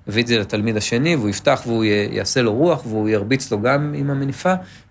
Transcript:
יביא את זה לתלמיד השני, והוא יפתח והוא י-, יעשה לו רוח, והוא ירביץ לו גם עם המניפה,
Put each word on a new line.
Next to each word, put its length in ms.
יביא 140
את 40
זה 120
לתלמיד 380
השני, 400
והוא 120
יפתח 380
והוא 180
י-, 40
יעשה 320
לו 120
רוח, 320
והוא 220
ירביץ 440
לו 100
גם 340
עם 140
המניפה, 440